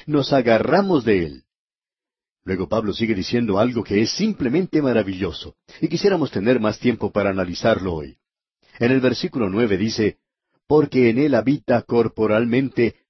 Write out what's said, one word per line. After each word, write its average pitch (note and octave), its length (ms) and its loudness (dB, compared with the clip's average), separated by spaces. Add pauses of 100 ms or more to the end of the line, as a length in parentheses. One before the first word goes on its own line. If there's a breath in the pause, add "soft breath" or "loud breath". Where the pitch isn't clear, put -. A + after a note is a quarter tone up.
nos D3 260 0
agarramos B2+ 720 2
de F#2+ 220 2
Él. C2+ 160 -16 (1000)
Luego F#2 240 -4
Pablo G#2+ 260 -2
sigue A2+ 200 -2
diciendo G#2 460 -2
algo A#2 240 0
que G#2 180 0
es A2+ 80 0
simplemente F3 720 -2
maravilloso, G2 720 -2 (260 loud breath)
y D#3 80 -2
quisiéramos E3+ 440 0
tener A2+ 280 0
más G#2+ 200 -2
tiempo A2+ 320 -2
para G2+ 180 0
analizarlo F#2+ 640 -2
hoy. D2 240 -10 (640 loud breath)
En A#2+ 120 2
el C3 100 2
versículo B2+ 500 -2
nueve G#2 260 0
dice, G#2+ 400 -2 (480)
"Porque C#3 460 2
en A#2 80 0
Él C#3+ 160 2
habita A#2+ 480 0
corporalmente A#2 1120 0 (140)